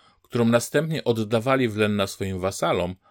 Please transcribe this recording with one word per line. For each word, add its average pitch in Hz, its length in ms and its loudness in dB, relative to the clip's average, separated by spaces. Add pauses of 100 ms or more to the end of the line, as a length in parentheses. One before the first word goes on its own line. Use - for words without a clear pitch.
(220)
którą 120 240 0
następnie 143 580 0
oddawali 117 640 0
w 104 80 -4
len 104 180 2
na 98 120 0
swoim 95 320 -6
wasalom 92 560 -2 (160)